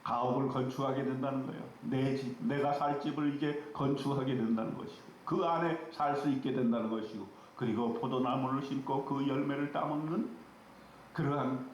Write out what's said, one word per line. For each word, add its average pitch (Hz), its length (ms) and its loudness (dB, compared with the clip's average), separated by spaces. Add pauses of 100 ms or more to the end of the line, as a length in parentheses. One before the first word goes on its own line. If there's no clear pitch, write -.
가옥을 127 440 2
건축하게 131 560 0
된다는 131 420 0
거예요. - 160 -6 (200)
내 131 340 2
집, 123 260 -4
내가 143 320 2
살 143 260 2
집을 147 360 0
이제 147 380 -2
건축하게 139 600 0
된다는 113 420 2
것이고 - 260 -10 (220)
그 175 200 2
안에 165 460 0
살 143 240 0
수 143 140 2
있게 131 240 2
된다는 117 360 2
것이고 107 380 -4 (300)
그리고 117 380 2
포도나무를 131 680 0
심고 139 420 -2
그 139 220 0
열매를 143 460 0
따먹는 156 640 -2 (760)
그러한 135 600 0